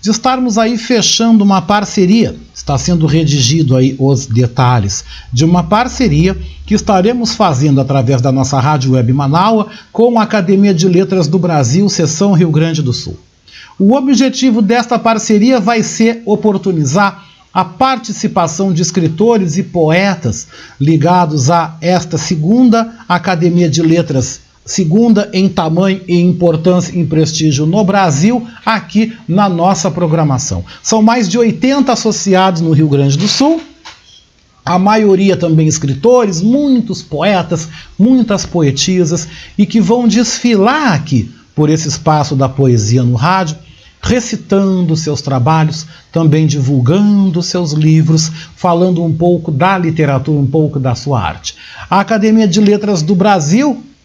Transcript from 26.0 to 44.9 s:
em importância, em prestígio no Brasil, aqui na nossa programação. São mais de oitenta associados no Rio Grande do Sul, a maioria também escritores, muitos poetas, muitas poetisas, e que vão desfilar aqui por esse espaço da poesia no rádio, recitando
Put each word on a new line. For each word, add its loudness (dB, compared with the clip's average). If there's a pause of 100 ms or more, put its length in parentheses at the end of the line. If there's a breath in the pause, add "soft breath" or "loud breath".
em 2
importância, 0
em -2
prestígio 0
no 0
Brasil, 0 (200 loud breath)
aqui -2 (100)
na 0
nossa 0
programação. -2 (200 loud breath)
São 0
mais 2
de -2
oitenta 0
associados 0
no 0
Rio 2
Grande 2
do -2
Sul, 0 (1000)
a 0
maioria 2
também 2
escritores, 0
muitos 0
poetas, -2 (320 loud breath)
muitas 2
poetisas, -2 (300 loud breath)
e 2
que 0
vão 2
desfilar 0
aqui -2 (240 loud breath)
por 0
esse -2
espaço -2
da 0
poesia 2
no 0
rádio, -2 (460 soft breath)
recitando 0